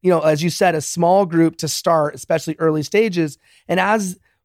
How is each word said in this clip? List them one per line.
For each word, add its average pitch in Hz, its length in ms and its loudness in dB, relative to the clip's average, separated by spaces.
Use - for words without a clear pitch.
you 185 80 2
know, 165 100 4
as 151 220 2
you 170 80 0
said, 175 240 0
a 156 60 -4
small 180 460 2
group 165 300 2
to 160 120 -6
start, 156 460 0
especially 156 440 -4
early 156 240 0
stages. 175 560 0
And 175 100 0
as 190 400 -2